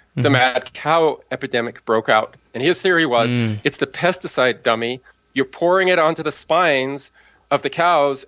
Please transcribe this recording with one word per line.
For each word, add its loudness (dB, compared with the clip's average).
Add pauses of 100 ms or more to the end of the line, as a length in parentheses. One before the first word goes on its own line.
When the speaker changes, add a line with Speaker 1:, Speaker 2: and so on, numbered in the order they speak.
(140)
Speaker 1:
the -2
Speaker 2:
Mm-hmm. 4
Speaker 1:
mad 0
cow 0 (100)
epidemic -6
broke 0
out. 2 (180)
And -6
his 0
theory 2
was, 2
Speaker 2:
Mm. -2
Speaker 1:
"It's -2
the -2
pesticide, -2
dummy. -2 (320)
You're 0
pouring 0
it 2
onto 0
the -4
spines -2 (400)
of 0
the -4
cows, 0